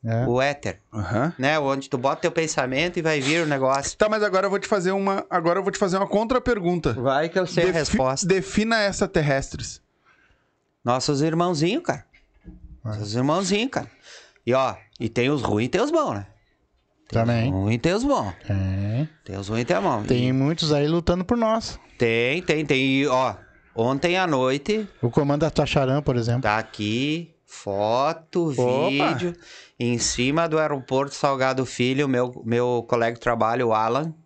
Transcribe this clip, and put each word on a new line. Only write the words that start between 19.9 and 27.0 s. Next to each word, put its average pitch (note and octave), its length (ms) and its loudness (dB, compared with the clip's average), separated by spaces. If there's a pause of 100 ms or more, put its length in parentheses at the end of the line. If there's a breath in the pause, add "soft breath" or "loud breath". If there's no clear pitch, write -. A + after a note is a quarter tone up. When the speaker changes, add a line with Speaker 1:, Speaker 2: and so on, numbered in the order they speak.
Speaker 1:
Tem B2+ 220 2
Speaker 2:
E C3 40 2
Speaker 1:
muitos D3+ 400 0
aí D3 160 2
lutando F3 360 0
por A#3+ 120 0
nós. A3+ 420 -2 (200)
Speaker 2:
Tem, A#2+ 440 2
tem, D3+ 220 0
tem. C3+ 180 2
E, C3+ 240 2
ó, B2+ 280 2 (400)
ontem C3+ 420 0
à F#3 100 2
noite D3 640 0 (140)
Speaker 1:
O A#2+ 80 0
Comando D3 340 2
Atacharan, C#3+ 580 0
por C3+ 140 0
exemplo. A#2+ 260 0
Speaker 2:
tá G#2+ 160 2
aqui, B2+ 760 -4 (120)